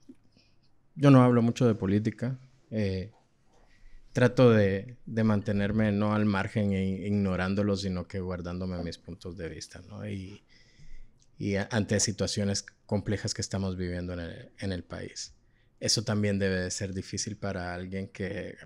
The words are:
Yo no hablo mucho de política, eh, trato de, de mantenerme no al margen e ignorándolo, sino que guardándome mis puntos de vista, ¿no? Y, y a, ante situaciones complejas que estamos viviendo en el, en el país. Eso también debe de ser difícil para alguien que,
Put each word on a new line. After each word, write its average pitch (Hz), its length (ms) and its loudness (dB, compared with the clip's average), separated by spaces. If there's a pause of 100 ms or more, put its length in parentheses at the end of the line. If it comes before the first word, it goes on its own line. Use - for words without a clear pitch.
(960)
Yo 139 160 6
no 131 120 10
hablo 120 200 6
mucho 120 240 4
de 113 80 6
política, 107 640 0 (320)
eh, 98 420 -2 (1000)
trato 123 380 6
de, 104 460 4 (100)
de 110 180 0
mantenerme 104 680 2
no 104 220 2
al 107 120 2
margen 101 460 0
e 95 340 -2
ignorándolo, 98 680 0
sino 92 300 -4
que 98 140 -8
guardándome 90 640 -6
mis 82 140 -8
puntos 87 400 -14
de 82 100 -8
vista, - 400 -14
¿no? 101 200 -12
Y, 98 340 -10 (960)
y 101 180 -2
a, 98 160 -2
ante 107 260 0
situaciones 98 680 -2 (220)
complejas 104 480 -4
que - 60 -8
estamos 98 360 -4
viviendo 90 360 -6
en 87 80 -8
el, 85 380 -12
en 95 140 -6
el 87 120 -6
país. - 500 -12 (460)
Eso 120 240 0
también 104 340 0
debe 95 220 2
de 90 100 -2
ser 95 240 -6
difícil 98 420 -8
para 90 380 -6
alguien 95 340 -8
que, 95 580 -8